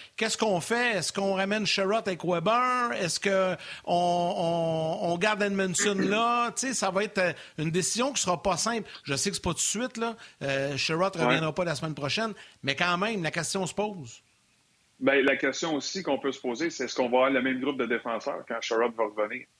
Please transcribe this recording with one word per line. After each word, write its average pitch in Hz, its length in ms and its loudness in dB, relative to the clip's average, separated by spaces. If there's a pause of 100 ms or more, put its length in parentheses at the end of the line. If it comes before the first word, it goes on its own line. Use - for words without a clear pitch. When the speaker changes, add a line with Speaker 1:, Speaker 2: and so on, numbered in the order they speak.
(160)
Speaker 1:
qu'est-ce 220 220 -2
qu'on 196 240 2
fait ? 240 340 0
Est-ce 165 160 -2
qu'on 196 220 0
ramène 196 320 0
Sherratt 208 420 2
avec 180 160 -4
Weber ? 240 760 2
Est-ce 170 220 -2
que 190 340 2 (300)
on, 175 1200 0
on, 170 80 2
on 175 60 0
garde 208 240 2
Edmondson 196 560 2
là ? 233 580 2
Tu 254 120 -2
sais, 262 40 -2
ça 196 180 0
va 190 140 0
être, 214 140 -4
euh, 180 140 2 (260)
une 156 120 0
décision 196 440 0
qui - 80 0
sera 180 200 0
pas 185 140 2
simple. 226 320 -2 (140)
Je 139 140 -2
sais 202 140 0
que 185 40 -2
c'est - 80 -6
pas 180 80 0
tout 156 60 -2
de - 40 -2
suite, 240 360 -2
là. 226 180 -2 (280)
Euh, 139 340 0
Sherratt 175 400 0
Speaker 2:
Ouais. 165 80 2
Speaker 1:
reviendra 151 280 2
pas 180 120 -2
la 165 100 0
semaine 156 220 -6
prochaine, 147 360 -2 (300)
mais 139 140 0
quand 175 200 2
même, 202 280 -2
la 151 80 -2
question 175 340 -2
se - 80 -8
pose. 196 480 -6 (800)
Speaker 2:
Ben, 135 240 6
la 135 120 4
question 151 380 -2
aussi 147 280 -4
qu'on 143 160 0
peut 139 120 -2
se 131 100 -8
poser, 131 300 -2
c'est 139 140 -6
est-ce 120 100 -6
qu'on 131 140 2
va 120 80 2
avoir 131 140 6
le 131 120 2
même 131 180 -2
groupe 135 180 -2
de 123 80 0
défenseurs 117 600 -4
quand 117 140 -6
Sherratt 117 340 2
va 113 100 0
revenir ? 107 420 -4 (140)